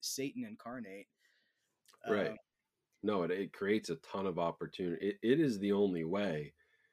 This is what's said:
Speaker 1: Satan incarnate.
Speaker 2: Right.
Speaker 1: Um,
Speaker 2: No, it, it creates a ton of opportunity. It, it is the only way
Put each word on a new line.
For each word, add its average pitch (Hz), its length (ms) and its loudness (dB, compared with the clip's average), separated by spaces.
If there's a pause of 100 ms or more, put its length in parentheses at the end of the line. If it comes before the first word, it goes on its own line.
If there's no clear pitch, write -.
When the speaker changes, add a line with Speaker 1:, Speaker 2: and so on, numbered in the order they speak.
Speaker 1:
Satan 127 420 -6
incarnate. 107 600 -12 (1000)
Speaker 2:
Right. 104 220 2
Speaker 1:
Um, 110 80 -6 (680)
Speaker 2:
No, 101 200 4
it, 82 80 2
it 98 240 -2
creates 104 340 2
a 82 80 -2
ton 98 300 -4
of 87 120 0
opportunity. 85 680 -2
It, 101 140 -2
it 131 180 6
is 127 180 2
the 101 140 2
only 95 320 4
way 82 480 -2 (400)